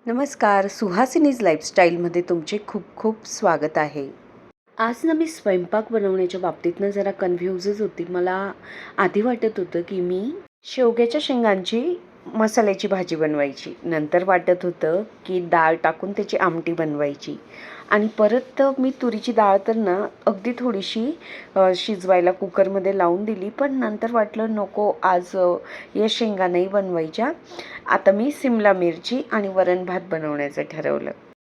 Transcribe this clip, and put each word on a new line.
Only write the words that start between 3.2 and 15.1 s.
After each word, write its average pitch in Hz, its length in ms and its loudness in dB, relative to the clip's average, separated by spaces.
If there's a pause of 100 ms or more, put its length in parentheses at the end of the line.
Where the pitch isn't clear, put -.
स्वागत 151 520 0
आहे. 143 320 -2 (680)
आज 226 260 0
ना 330 100 2
मी 320 140 0
स्वयंपाक 214 640 -2
बनवण्याच्या 190 480 0
बाबतीत 170 400 -2
ना 202 100 0
जरा 196 220 -2
कन्फ्यूजच 185 720 -4
होती. 180 280 -6
मला 180 420 -2 (460)
आधी 196 240 2
वाटत 226 380 -2
होतं 175 220 -4
की 180 200 -6
मी 185 300 -2 (320)
शेवग्याच्या 233 600 2
शेंगांची 233 800 0 (320)
मसाल्याची 220 540 2
भाजी 180 280 0
बनवायची, 151 580 -2 (100)
नंतर 165 400 0
वाटत 180 420 2
होतं 170 380 -2 (220)